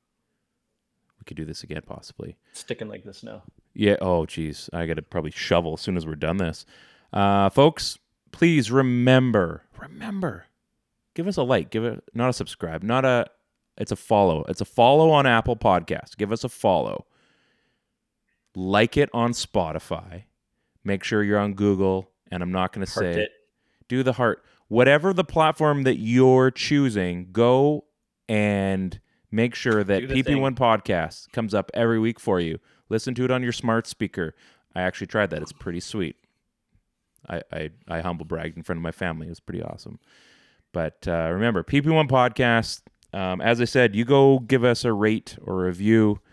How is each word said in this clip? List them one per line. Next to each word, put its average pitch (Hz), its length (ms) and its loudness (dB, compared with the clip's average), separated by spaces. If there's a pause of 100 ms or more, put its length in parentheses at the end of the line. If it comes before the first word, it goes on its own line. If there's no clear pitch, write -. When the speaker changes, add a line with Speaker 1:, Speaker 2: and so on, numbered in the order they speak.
(1200)
Speaker 1:
We - 60 -20
could - 120 -16
do 78 80 -8
this 78 180 -14
again, - 240 -12
possibly. - 500 -18 (180)
Speaker 2:
Sticking - 340 -12
like 101 160 -18
the 101 80 -18
snow. 110 300 -20 (320)
Speaker 1:
Yeah. 101 260 4
Oh, 90 220 0
jeez. 80 500 -8
I 85 140 -6
gotta 80 160 -6
probably 76 280 -8
shovel 85 440 -2
as 85 80 -12
soon 95 160 -4
as 80 80 -6
we're 80 80 -8
done 78 240 -4
this. 85 260 -6 (480)
Uh, 98 380 2
folks, - 480 2 (340)
please 151 380 2
remember, 123 960 2 (140)
remember, 190 680 -10 (680)
give 165 120 -6
us 196 100 -4
a 156 60 0
like, 120 280 0
give 113 140 -2
it, - 180 -6 (120)
not 120 160 0
a - 20 -2
subscribe, 82 500 -8
not 120 220 -2
a, 123 220 2 (500)
it's - 160 -6
a 104 40 -4
follow. 92 520 2
It's - 140 -6
a - 20 -4
follow 143 460 6
on 143 160 4
Apple 117 300 2
Podcasts. 87 600 0
Give 104 160 -4
us 113 120 -4
a 131 40 -4
follow. 78 580 -2 (1500)
Like 98 420 0
it 143 160 2
on 117 200 0
Spotify. 85 920 -6 (580)
Make 98 220 -4
sure 107 180 0
you're 104 160 2
on 101 140 -2
Google, 95 580 0 (220)
and 90 100 -6
I'm 87 100 -6
not 92 200 -2
gonna 98 140 -8
Speaker 2:
Heart 90 280 -4
Speaker 1:
say 85 100 -2
Speaker 2:
it. - 80 -14 (560)
Speaker 1:
do 127 140 -2
the 123 120 0
heart. 117 280 0 (260)
Whatever 143 440 4
the 185 120 0
platform 151 580 0
that 131 160 2
you're 127 520 6
choosing, 104 840 -2
go 131 520 2 (440)
and 98 680 0 (340)
make 117 220 0
sure 107 300 0
that 95 160 2
Speaker 2:
Do 123 80 -8
the 135 60 -4
Speaker 1:
P 131 100 2
P 147 100 0
one 135 220 0
Speaker 2:
thing. 127 100 2
Speaker 1:
Podcast 101 680 -2
comes 110 220 -4
up 98 200 -2
every 113 260 2
week 113 180 -2
for 92 220 0
you. 80 180 -4 (300)
Listen 110 260 -4
to 123 100 -2
it 123 60 0
on 127 120 -2
your 120 100 -4
smart 113 340 -2
speaker. 87 480 -6 (400)
I 92 80 -4
actually 90 240 -4
tried 101 240 -2
that. 78 120 -6
It's 76 100 -14
pretty 87 280 -10
sweet. 90 360 -6 (1120)
I, 85 140 -8 (100)
I, 78 180 -8 (160)
I 82 140 -6
humble 82 240 -6
bragged 80 320 -8
in 82 80 -14
front 85 140 -6
of 82 40 -8
my 82 80 -6
family. 82 360 -8
It 87 40 -14
was 85 100 -16
pretty 87 220 -10
awesome. - 380 -14 (720)
But, 80 340 -6
uh, 82 240 -2
remember, 98 320 -2
P 139 200 0
P 151 80 0
one 156 180 2
Podcast, 120 720 0 (300)
um, 92 280 -4
as 120 200 2
I 120 60 2
said, 120 280 2
you 113 100 0
go 139 360 6
give 120 240 0
us 120 200 2
a 120 80 2
rate 107 500 0
or 95 160 -6
review. 104 640 2 (120)